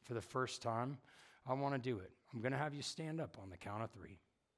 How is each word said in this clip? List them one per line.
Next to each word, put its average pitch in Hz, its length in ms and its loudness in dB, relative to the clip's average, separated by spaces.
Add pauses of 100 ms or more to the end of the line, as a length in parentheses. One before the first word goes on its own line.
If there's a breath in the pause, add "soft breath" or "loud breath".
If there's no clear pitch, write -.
for 123 100 -6
the 113 80 0
first 127 400 0
time, 120 360 2 (480 loud breath)
"I 131 80 2
want 139 220 4
to 131 40 4
do 120 200 2
it," 87 120 -10 (220)
I'm 117 80 -4
gonna 131 160 4
have 147 160 2
you 143 80 -6
stand 160 400 -2
up - 180 -4
on 95 100 -10
the 87 80 -12
count 104 260 -2
of 113 80 -4
three. 92 280 -14 (380)